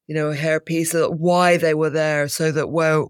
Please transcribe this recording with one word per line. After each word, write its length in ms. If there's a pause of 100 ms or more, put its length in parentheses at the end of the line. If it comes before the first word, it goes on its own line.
you 80
know, 140
a 60
hairpiece, 520
so 140
that 180
why 380
they 160
were 160
there, 380
so 240
that 180
where, 400